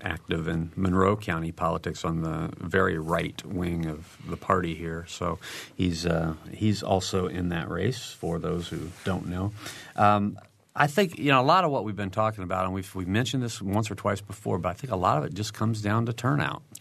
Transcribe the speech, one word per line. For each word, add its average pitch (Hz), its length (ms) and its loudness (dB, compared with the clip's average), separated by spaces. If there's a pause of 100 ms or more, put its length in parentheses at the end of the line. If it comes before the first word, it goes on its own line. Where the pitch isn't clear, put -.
active 85 440 -4
in 82 300 -2
Monroe 95 400 4
County 82 340 -4
politics 82 540 -2
on 82 180 0
the 80 360 -2
very 92 380 2
right 82 480 -2
wing 87 420 -2
of 80 300 -10 (120)
the - 80 -6
party 87 400 2
here. 82 320 -6
So 85 320 -4 (340)
he's, 87 320 0
uh, 82 280 2 (200)
he's 101 300 2
also 95 420 0
in 87 220 -2
that 85 200 -2
race, 87 440 -2
for 85 260 -4
those 85 300 -2
who 80 220 -6 (120)
don't 87 240 -2
know. 92 260 -2 (440)
Um, 104 420 4 (400)
I 143 100 4
think, 180 300 2
you 135 120 2
know, 135 100 10
a - 20 6
lot 175 220 6
of 160 60 2
what 123 140 0
we've 104 120 -4
been 98 140 -2
talking 110 340 0
about, 92 220 0
and 92 80 -2
we've, 95 200 -6
we've 92 140 -4
mentioned 127 340 2
this 117 200 -6
once 104 280 0
or 101 40 -4
twice 101 260 0
before, 104 380 -4
but 82 100 0
I 85 60 0
think 131 180 -6
a 95 40 0
lot 95 220 4
of 147 60 0
it 143 100 -6
just 104 200 -4
comes 110 260 0
down 104 240 2
to 117 80 0
turnout, - 500 0 (180)